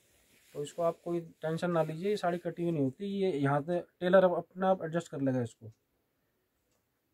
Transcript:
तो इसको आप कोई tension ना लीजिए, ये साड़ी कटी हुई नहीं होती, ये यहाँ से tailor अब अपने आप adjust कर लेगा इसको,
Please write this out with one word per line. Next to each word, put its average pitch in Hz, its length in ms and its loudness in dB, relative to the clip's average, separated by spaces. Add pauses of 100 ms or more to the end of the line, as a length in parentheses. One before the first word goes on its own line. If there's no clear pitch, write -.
(560)
तो 147 80 -6
इसको 147 200 -8
आप 165 200 0
कोई 170 180 -2
tension 165 500 -4
ना 165 120 2
लीजिए, 160 260 -4
ये 208 80 0
साड़ी 175 220 0
कटी 170 240 -6
हुई 170 80 0
नहीं 151 120 0
होती, 135 220 -4 (100)
ये 190 180 0
यहाँ 143 280 0
से 175 180 -2 (200)
tailor 180 240 6
अब 175 120 4
अपने 185 320 -4
आप 190 160 2
adjust 165 240 -4
कर 139 140 -8
लेगा 131 220 0
इसको, 113 280 -12 (1400)